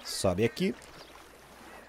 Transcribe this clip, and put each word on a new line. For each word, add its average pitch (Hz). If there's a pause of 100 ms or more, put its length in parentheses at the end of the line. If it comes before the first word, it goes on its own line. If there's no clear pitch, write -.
Sobe 92
aqui. 185 (1120)